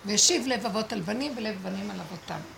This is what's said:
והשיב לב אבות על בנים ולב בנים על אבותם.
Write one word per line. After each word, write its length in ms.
והשיב 420
לב 200
אבות 260
על 80
בנים 360
ולב 260
בנים 280
על 100
אבותם. 400